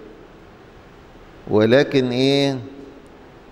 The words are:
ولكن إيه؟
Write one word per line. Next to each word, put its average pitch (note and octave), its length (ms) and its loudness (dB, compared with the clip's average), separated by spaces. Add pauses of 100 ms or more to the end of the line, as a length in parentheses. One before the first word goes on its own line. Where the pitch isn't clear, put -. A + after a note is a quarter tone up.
(1500)
ولكن B2+ 600 2
إيه؟ C3+ 480 0 (920)